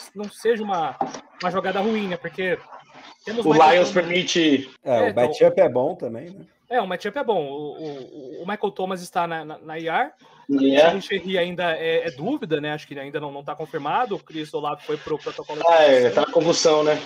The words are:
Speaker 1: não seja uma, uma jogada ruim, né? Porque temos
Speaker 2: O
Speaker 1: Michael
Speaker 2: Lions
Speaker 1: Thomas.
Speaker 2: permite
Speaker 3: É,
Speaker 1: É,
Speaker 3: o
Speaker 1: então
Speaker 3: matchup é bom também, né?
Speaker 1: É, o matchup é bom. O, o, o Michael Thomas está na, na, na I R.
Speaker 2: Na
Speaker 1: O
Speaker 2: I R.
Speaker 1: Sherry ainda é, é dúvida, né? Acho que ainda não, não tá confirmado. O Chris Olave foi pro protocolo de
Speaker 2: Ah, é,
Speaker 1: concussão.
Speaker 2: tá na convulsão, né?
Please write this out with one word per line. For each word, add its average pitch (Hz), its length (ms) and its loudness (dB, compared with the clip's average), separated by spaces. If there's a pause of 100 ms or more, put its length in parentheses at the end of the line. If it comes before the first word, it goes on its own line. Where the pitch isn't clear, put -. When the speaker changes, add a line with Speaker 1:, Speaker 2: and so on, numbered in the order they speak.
(160)
Speaker 1:
não 202 160 -10
seja 220 320 -2
uma, 165 340 -4 (440)
uma 175 100 -2
jogada 190 280 -2
ruim, 214 280 -2
né? 180 100 -6
Porque 180 400 -4 (680)
temos 220 200 -4
Speaker 2:
O 156 60 4
Speaker 1:
Michael 156 200 8
Speaker 2:
Lions 175 180 4
Speaker 1:
Thomas. 175 160 0
Speaker 2:
permite 165 680 0 (120)
Speaker 3:
É, 139 80 -4
Speaker 1:
É, 113 100 2
Speaker 3:
o 101 80 2
Speaker 1:
então 107 140 2
Speaker 3:
matchup 170 380 4
é 160 80 6
bom 143 260 -2
também, 135 360 -10
né? 175 140 -20 (240)
Speaker 1:
É, 240 120 0
o 190 60 -4
matchup 180 300 -8
é 277 60 -6
bom. 165 280 -2
O, 147 320 -10
o, 139 600 -14
o 175 40 -10
Michael 208 240 -4
Thomas 185 300 -6
está 175 260 -4
na, 165 160 -8
na, 151 140 -14
na 156 200 -14
I 165 120 -6
R. 226 220 -2 (360)
Speaker 2:
Na 135 140 0
Speaker 1:
O - 20 2
Speaker 2:
I 135 120 4
R. 175 260 6
Speaker 1:
Sherry 185 360 -4
ainda 175 380 -2
é, 165 320 -2
é 165 40 -6
dúvida, 156 500 -4
né? 151 100 -6
Acho 151 160 -10
que 139 100 -14
ainda 139 220 -10
não, 147 120 -10
não 139 120 -14
tá 147 120 -10
confirmado. 165 600 -6
O - 80 -12
Chris 156 300 -12
Olave 147 320 -6
foi 151 120 -4
pro 151 220 -6
protocolo 151 400 -10
de 165 80 2
Speaker 2:
Ah, 165 160 8
é, 135 180 8
Speaker 1:
concussão. 120 120 4
Speaker 2:
tá 147 80 4
na - 120 -2
convulsão, 156 500 4
né? 151 220 4